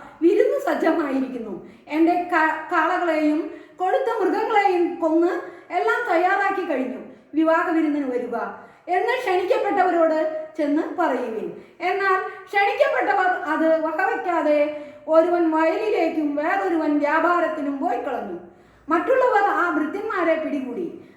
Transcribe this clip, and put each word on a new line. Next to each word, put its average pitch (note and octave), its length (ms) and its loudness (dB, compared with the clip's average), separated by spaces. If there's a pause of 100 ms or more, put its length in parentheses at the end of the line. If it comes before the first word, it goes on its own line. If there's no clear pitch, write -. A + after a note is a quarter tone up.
(220)
വിരുന്ന് G4+ 380 4
സജ്ജമായിരിക്കുന്നു. C4 1080 -2 (180)
എൻ്റെ E4 260 2
ക-, D#4+ 580 0
കാളകളെയും D#4+ 800 0 (240)
കൊഴുത്ത G4+ 480 0
മൃഗങ്ങളെയും G4 720 2
കൊന്ന് E4 320 2 (460)
എല്ലാം A4+ 380 0
തയ്യാറാക്കി F#4 580 2
കഴിഞ്ഞു. C4 280 -4 (360)
വിവാഹ D#4+ 360 2
വിരുന്നിന് D4 420 0
വരുക A3 520 -6 (240)
എന്ന് G#4 360 0
ക്ഷണിക്കപ്പെട്ടവരോട് F#4 1200 2 (100)
ചെന്ന് D4 240 0 (180)
പറയുവിൻ." A3+ 640 -2 (200)
എന്നാൽ F#4+ 640 0
ക്ഷണിക്കപ്പെട്ടവർ G4+ 800 2
അത് D#4+ 600 0
വകവയ്ക്കാതെ D#4+ 1080 0 (140)
ഒരുവൻ E4 440 4
വയലിലേക്കും D#4+ 840 0
വേറൊരുവൻ D#4+ 640 0
വ്യാപാരത്തിനും D#4 760 0
പോയി E4+ 240 -2
കളഞ്ഞു. G#3 380 -6 (500)
മറ്റുള്ളവർ A4 540 2
ആ F4 260 0
ഭൃത്യന്മാരെ E4 680 -2
പിടികൂടി B3+ 680 -6 (140)